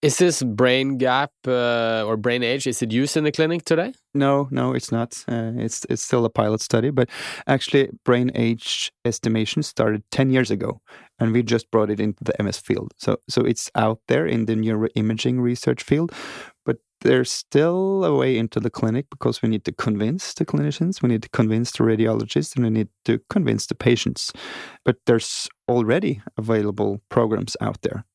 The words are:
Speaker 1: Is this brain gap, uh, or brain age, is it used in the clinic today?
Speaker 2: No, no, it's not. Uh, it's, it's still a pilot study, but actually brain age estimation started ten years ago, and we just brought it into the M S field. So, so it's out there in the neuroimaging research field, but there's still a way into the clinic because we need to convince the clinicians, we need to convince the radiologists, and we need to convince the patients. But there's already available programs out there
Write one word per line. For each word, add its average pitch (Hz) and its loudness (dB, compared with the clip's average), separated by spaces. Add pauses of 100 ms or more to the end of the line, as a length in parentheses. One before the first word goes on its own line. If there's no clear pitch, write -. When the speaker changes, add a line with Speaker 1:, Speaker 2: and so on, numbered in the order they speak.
Speaker 1:
Is 147 2
this 175 4
brain 127 2
gap, 131 2 (140)
uh, 117 0
or 113 0
brain 120 0
age, 123 -2
is 120 -2
it 110 -4
used 131 2
in 151 2
the 147 0
clinic 160 0
today? 170 0 (220)
Speaker 2:
No, 139 2
no, 131 -2
it's 123 -4
not. 117 -4
Uh, 113 -4
it's, 113 -6
it's 117 -2
still 123 0
a 113 2
pilot 107 0
study, 117 2
but 131 0 (380)
actually 139 2 (160)
brain 123 4
age - -2 (100)
estimation 113 0
started 110 -2
ten 135 2
years 131 2
ago, - -4 (400)
and 110 2
we 120 4
just 113 0
brought 107 2
it 104 -2
into 107 -2
the - -2
M 104 2
S 98 -4
field. - -4
So, - -2 (100)
so - 0
it's - -2
out 113 0
there 139 2
in 113 0
the 113 0
neuroimaging 110 0
research 123 0
field, 160 0 (520)
but - 0 (240)
there's 127 4
still 185 0
a 156 2
way 131 2
into 113 -2
the 117 -2
clinic 117 -2
because - -2
we 113 2
need 110 -2
to - -4
convince 110 -2
the 160 -2
clinicians, 151 -2
we 123 2
need 110 0
to - -18
convince 113 0
the - 0
radiologists, 113 0
and 127 0
we 113 2
need 110 0 (160)
to 113 0 (100)
convince 120 0
the - -4
patients. - 0 (540)
But 123 2 (120)
there's - 2 (180)
already 120 0 (160)
available 104 0
programs 110 0
out 107 -4
there - -4